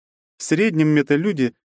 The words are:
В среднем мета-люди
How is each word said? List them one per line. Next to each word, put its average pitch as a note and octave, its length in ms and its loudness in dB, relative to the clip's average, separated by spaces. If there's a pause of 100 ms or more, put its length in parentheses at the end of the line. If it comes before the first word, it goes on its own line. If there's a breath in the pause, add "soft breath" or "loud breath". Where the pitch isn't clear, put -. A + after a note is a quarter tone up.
(380)
В - 60 -14
среднем D#3+ 460 0
мета-люди D3 640 0 (160)